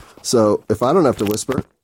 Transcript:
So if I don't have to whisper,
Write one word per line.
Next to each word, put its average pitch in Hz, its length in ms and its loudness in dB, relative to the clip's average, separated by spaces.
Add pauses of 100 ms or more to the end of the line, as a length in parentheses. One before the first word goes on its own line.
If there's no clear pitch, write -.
(240)
So 107 460 2
if - 120 -4
I 131 120 0
don't 180 120 2
have 113 120 0
to 110 80 -2
whisper, 107 380 -4 (200)